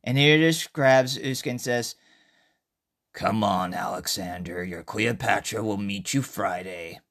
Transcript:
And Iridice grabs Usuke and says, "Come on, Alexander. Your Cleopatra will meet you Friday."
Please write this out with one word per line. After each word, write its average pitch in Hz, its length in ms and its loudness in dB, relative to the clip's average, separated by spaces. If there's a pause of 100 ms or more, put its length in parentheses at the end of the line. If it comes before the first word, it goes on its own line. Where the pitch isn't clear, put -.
And 127 120 0
Iridice 156 540 6
grabs 131 460 4
Usuke 135 320 -4
and 123 100 -6
says, 120 360 -2 (1160)
"Come 104 320 0
on, 92 300 0
Alexander. 90 880 -6
Your 87 200 -10
Cleopatra 107 800 -2
will 107 120 -2
meet 98 380 -6
you 139 80 2
Friday." 90 880 -6